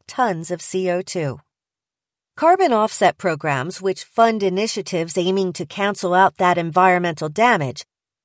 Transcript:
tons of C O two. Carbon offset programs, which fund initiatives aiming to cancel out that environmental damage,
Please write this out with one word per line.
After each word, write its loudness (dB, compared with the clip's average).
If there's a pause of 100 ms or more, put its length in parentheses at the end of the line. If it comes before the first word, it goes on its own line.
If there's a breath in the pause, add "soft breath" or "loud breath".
tons -4
of -8
C -4
O -2
two. -6 (1000)
Carbon 4
offset 2
programs, -4
which -4
fund 2
initiatives -4
aiming 0
to -8
cancel -4
out 4
that 2
environmental 2
damage, 0 (420)